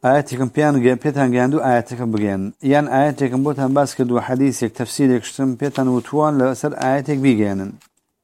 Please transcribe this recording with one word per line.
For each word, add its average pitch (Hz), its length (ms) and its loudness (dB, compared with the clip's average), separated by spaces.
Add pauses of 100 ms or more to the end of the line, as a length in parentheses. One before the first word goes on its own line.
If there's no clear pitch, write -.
آياتكم 135 420 2
بيان 143 360 2
جا-، 123 200 2
بيتان 135 300 0
جاندو 127 260 2
آياتكم 120 520 -2
بجيان. 101 420 -2 (100)
يان 143 260 2
آياتكم 135 540 0
بوتان 135 320 -2
باس 143 200 2
كدوا 123 260 0
حديثك 127 520 -2
تفسيرك 127 520 0
شتم 135 300 -4
بيتان 135 340 -2
وتوان 143 500 0
لأسر 131 340 0
آياتك 135 440 -2
بيجيانن. 104 560 0 (520)